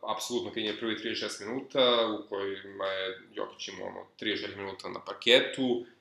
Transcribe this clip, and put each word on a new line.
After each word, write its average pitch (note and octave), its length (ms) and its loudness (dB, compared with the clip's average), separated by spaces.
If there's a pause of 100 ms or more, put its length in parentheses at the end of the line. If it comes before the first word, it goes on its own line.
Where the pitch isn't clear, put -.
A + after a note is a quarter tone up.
apsolutno A2 500 -2
kenja G#2+ 260 -2
prvi A2+ 200 -2
trideset A2 240 -4
šest G#2 180 -4
minuta, A#2+ 680 4
u G#2+ 220 -4
kojima G2 560 -4
je F#2+ 380 -4 (100)
Jokić - 360 -8
imao, F#2+ 200 -8
ono, F#2+ 180 -10 (100)
trideset G#2 300 -2
četiri G2 160 -8
minuta G2 260 -8
na F#2+ 160 -8
parketu B2 840 4 (140)